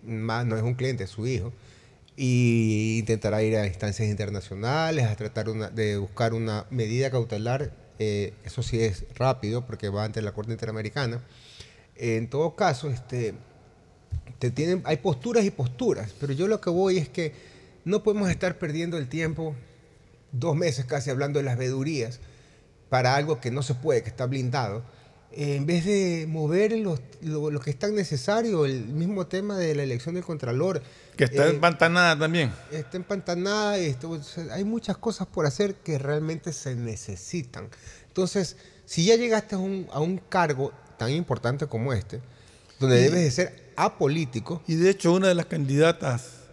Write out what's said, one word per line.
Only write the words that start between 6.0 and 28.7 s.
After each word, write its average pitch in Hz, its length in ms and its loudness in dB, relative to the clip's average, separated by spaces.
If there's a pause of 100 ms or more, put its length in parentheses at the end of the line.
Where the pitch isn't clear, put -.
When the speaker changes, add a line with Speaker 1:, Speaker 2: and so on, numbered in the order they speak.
Speaker 1:
una 113 360 -2
medida 123 420 0
cautelar, 120 640 -2 (240)
eh, 104 360 -2 (120)
eso - 180 -6
sí 113 180 0
es 107 220 0 (120)
rápido, 123 500 0
porque 107 240 -6
va 101 160 -2
ante 107 160 -6
la 104 100 -4
Corte 107 220 -8
Interamericana. 113 680 -4 (760)
En 117 320 -2
todo 156 260 0
caso, 156 340 0
este, 120 440 -4 (1040)
te - 140 0
tienen, 180 340 0
hay 151 120 0
posturas 226 460 0
y 196 80 2
posturas, 123 680 -2
pero 139 120 -4
yo 151 160 0
lo 214 140 0
que - 80 -2
voy 185 280 2
es 147 120 -2
que 160 240 -4 (520)
no 208 180 0
podemos 208 260 2
estar 175 300 0
perdiendo 170 380 -4
el 139 120 -4
tiempo, 160 460 -4 (760)
dos 139 240 0
meses 156 300 0
casi 143 240 -2
hablando 143 300 0
de 139 60 0
las 123 120 0
veedurías, 131 600 -2 (680)
para 127 260 4
algo 147 240 2
que 120 120 -4
no 135 120 -2
se 131 100 0
puede, 131 300 2
que - 60 -6
está - 160 -6
blindado, 123 580 -2 (480)
eh, 143 240 -2
en 139 100 0
vez 170 200 2
de 180 420 2
mover 160 520 2
los, 180 200 0 (220)
lo, 151 300 -2
lo 143 80 -2
que 147 100 -6
es 143 80 -2
tan 208 180 -2
necesario, 196 680 2
el 131 200 -2